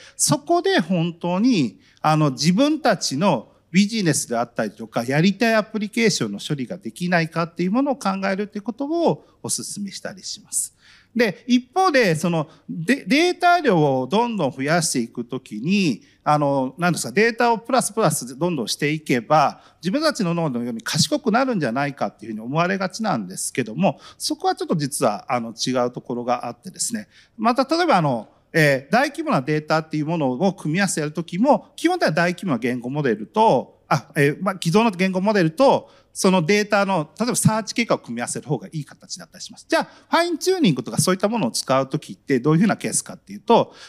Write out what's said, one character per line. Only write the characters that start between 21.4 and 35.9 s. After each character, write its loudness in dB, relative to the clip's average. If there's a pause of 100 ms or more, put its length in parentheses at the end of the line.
る -2
ん -2
じ -2
ゃ -2
な -2
い -6
か -4
っ -14
て -18
い -10
う -8
ふ -8
う -10
に -12
思 -4
わ 2
れ -2
が -4
ち -8
な -2
ん -6
で -16
す -8
け -2
ど -12
も、 0 (180)
そ -6
こ -6
は 0
ち -8
ょ -8
っ -8
と -2
実 -2
は、 -2
あ -2
の、 -10
違 -4 (140)
う -4
と -14
こ -8
ろ -6
が -4
あ -8
っ -18
て -18
で -12
す -6
ね。 -10 (300)
ま 0
た、 2
例 0
え 0
ば、 6
あ 2
の、 -2 (280)
え 4
ー、 -20
大 2
規 -8
模 -4
な 2
デ -2
ー -10
タ 2
っ -6
て -4
い -2
う -4
も -2
の 0
を 0
組 -4
み 0
合 2
わ 2
せ -4
や -2
る -10
と -6
き -10
も、 2 (100)
基 0
本 0
的 2
に 0
は -2
大 2
規 -10
模 -2
な 0
言 -2
語 -8
モ -2
デ 2
ル -8
と、 2
あ、 0
え 4
ー、 -6
ま -2
あ、 -14
既 2
存 6
の 2
言 0
語 -2
モ 2
デ 4
ル 2
と、 4 (220)